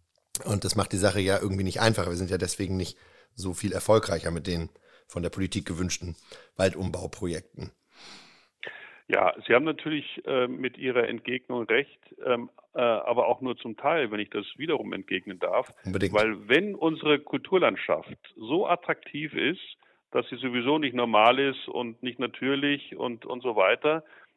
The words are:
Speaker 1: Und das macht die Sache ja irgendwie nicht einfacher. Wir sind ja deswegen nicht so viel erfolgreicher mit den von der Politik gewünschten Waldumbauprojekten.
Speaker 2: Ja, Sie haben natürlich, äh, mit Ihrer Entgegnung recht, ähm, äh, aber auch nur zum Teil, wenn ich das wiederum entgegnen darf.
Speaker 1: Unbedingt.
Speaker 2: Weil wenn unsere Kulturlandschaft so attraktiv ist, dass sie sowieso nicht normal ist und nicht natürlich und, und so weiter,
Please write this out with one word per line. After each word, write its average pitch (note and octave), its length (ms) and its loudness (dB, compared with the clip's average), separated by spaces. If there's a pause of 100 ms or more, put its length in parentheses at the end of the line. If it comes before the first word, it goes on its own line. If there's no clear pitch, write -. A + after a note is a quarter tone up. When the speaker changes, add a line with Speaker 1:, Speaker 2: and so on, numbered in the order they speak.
(440)
Speaker 1:
Und G2+ 200 0
das G2 120 0
macht G2 160 0
die G2+ 60 0
Sache G2 220 4
ja F#2+ 200 4
irgendwie G2 240 0
nicht F#2 180 -2
einfacher. G#2 280 4
Wir F2 80 -2
sind F2+ 120 -2
ja F#2+ 80 0
deswegen F#2 400 -2
nicht F2+ 200 -4 (380)
so F#2+ 180 -6
viel F#2 200 -4
erfolgreicher F2 580 4
mit E2+ 160 -4
den E2 220 -2 (380)
von E2+ 160 -6
der E2+ 60 -2
Politik F#2+ 360 -2
gewünschten F2 500 -4 (400)
Waldumbauprojekten. F2+ 1160 -2 (1400)
Speaker 2:
Ja, F#2+ 260 4 (140)
Sie A2+ 60 4
haben C3 100 6
natürlich, D#3 600 -4
äh, C3 220 0
mit B2+ 300 -6
Ihrer B2 300 0
Entgegnung A#2+ 560 -6
recht, A#2+ 360 0 (260)
ähm, B2 240 0 (240)
äh, - 60 -4
aber A#2 480 2
auch A#2+ 140 0
nur B2 160 -4
zum A#2 200 -12
Teil, C#3 340 0
wenn G#2 80 -4
ich G2+ 100 -8
das G#2 160 -6 (120)
wiederum C3 340 -4
entgegnen F#2 480 -6
darf. F2+ 340 -2 (120)
Speaker 1:
Unbedingt. F#2+ 280 0
Speaker 2:
Weil G#2+ 360 2
wenn F#3+ 260 4
unsere D3+ 440 2
Kulturlandschaft C3 960 0 (180)
so C#3+ 320 -2
attraktiv D#3 640 -4
ist, - 440 -2 (340)
dass B2+ 180 0
sie B2 80 -10
sowieso B2 400 0
nicht C#3 160 -2
normal A#2+ 460 6
ist C#3 280 -2
und A#2 360 -6
nicht A#2+ 160 -8
natürlich C#3 760 -2
und, A#2+ 300 -6
und B2 180 -8
so A#2+ 120 -2
weiter, B2+ 480 4 (340)